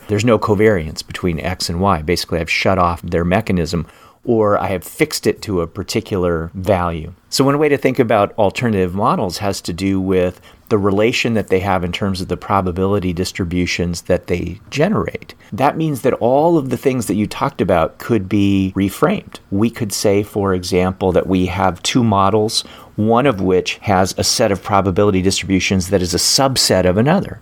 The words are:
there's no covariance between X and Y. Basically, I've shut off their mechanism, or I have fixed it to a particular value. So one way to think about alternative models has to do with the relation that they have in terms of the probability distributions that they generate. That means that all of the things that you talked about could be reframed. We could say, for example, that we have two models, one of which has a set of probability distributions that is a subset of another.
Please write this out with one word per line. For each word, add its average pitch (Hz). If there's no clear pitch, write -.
there's 104
no 113
covariance 98
between 85
X -
and 85
Y. 92
Basically, 82
I've 82
shut 95
off 87
their 87
mechanism, 87
or 107
I 95
have 92
fixed -
it -
to 92
a 85
particular 87
value. 87
So -
one 139
way 151
to 143
think 131
about 110
alternative 95
models 110
has 101
to 95
do 95
with 92
the 110
relation 107
that 101
they 95
have 92
in 87
terms 95
of 85
the 87
probability 95
distributions 87
that -
they 87
generate. 147
That 135
means 156
that 127
all 147
of 131
the 123
things 127
that 95
you 104
talked -
about 85
could 101
be 98
reframed. 101
We 107
could 110
say, 101
for 98
example, 92
that 85
we 92
have 92
two 131
models, 107
one 113
of 104
which 92
has 95
a 101
set 110
of 92
probability 98
distributions 95
that 95
is 87
a 87
subset 117
of 92
another. 151